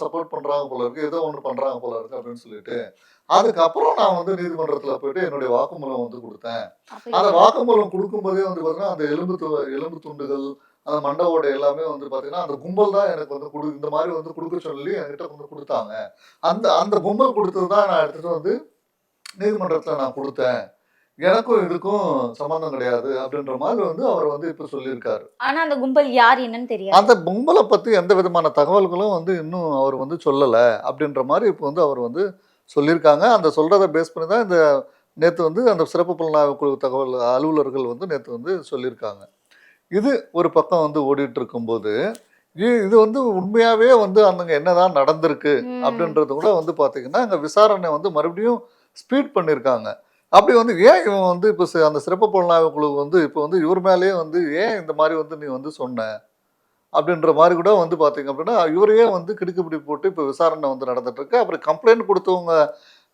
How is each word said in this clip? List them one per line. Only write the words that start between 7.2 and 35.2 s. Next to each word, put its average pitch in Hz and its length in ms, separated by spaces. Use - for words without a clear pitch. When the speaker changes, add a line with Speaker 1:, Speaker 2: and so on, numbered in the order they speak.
Speaker 2:
இது 170 100
Speaker 1:
வாக்குமூலம் 220 520
கொடுக்கும்போதே 190 520
வந்து 180 220
பாத்தீங்கன்னா 165 260
அந்த 160 140
எலும்பு 156 300
து-, 151 380
எலும்பு 160 260
துண்டுகள், 139 460
அந்த 147 140
மண்டை 147 260
ஓடை 160 240
எல்லாமே 143 340
வந்து 147 220
பாத்தீங்கன்னா 143 380
அந்த 143 200
கும்பல் 196 280
தான் 196 200
எனக்கு 151 240
வந்து 147 140
குடு-, 151 240
இந்த 143 140
மாதிரி 160 260
வந்து 160 200
கொடுக்க 165 240
சொல்லி 156 340
என்கிட்ட 156 360
வந்து 147 240
கொடுத்தாங்க. 135 400
அந்த, 196 320
அந்த 202 260
கும்பல் 226 380
கொடுத்தது 185 280
தான் 202 220
நான் 165 140
எடுத்துட்டு 156 340
வந்து 175 180
நீதிமன்றத்துல 180 580
நான் 135 220
கொடுத்தேன், 127 440
எனக்கும் 214 460
இதுக்கும் 180 420
சம்பந்தம் 156 380
கிடையாது 123 480
அப்படின்ற 135 380
மாதிரி 196 300
வந்து 165 200
அவர் 175 200
வந்து 147 220
இப்ப 156 240
சொல்லியிருக்காரு. 127 520
Speaker 2:
ஆனா 269 240
அந்த 302 160
கும்பல் 262 360
யார் 247 260
என்னன்னு 240 360
தெரியாது. 190 240
Speaker 1:
அந்த 214 160
கும்பலை 294 320
பத்தி 220 300
எந்த 185 220
விதமான 175 340
தகவல்களும் 180 720
வந்து 175 200
இன்னும் 160 340
அவர் 135 240
வந்து 135 280
சொல்லல 139 340
அப்படின்ற 135 360
மாதிரி 185 260
இப்ப 156 160
வந்து 156 160
அவர் 139 180
வந்து 123 240
சொல்லியிருக்காங்க. 156 600
அந்த 190 180
சொல்றத 165 400
பேஸ் 160 240
பண்ணி 160 160
தான் 220 140
இந்த 185 160
நேத்து 165 260